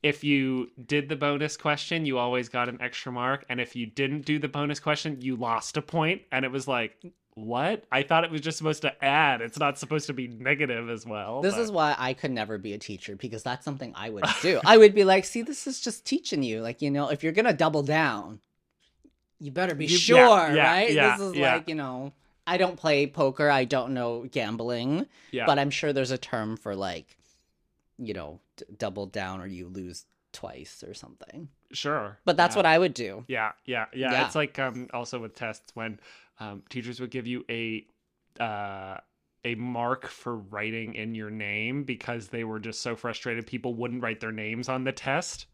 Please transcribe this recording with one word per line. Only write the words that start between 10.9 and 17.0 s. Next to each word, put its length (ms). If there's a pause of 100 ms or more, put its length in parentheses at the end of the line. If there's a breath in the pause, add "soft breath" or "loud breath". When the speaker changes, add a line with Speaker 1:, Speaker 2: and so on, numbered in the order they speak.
Speaker 1:
as 160
well." 360
Speaker 2:
This 120
Speaker 1:
But 80
Speaker 2:
is 100
why 260
I 160
could 160
never 280
be 160
a 40
teacher, 380
because 260
that's 220
something 320
I 140
would 220
Speaker 1:
<laughs> 100
Speaker 2:
do. 220
I 140
would 160
be 100
like, 200
"See, 180
this 240
is 140
just 260
teaching 360
you. 200
Like, 200
you 80
know, 200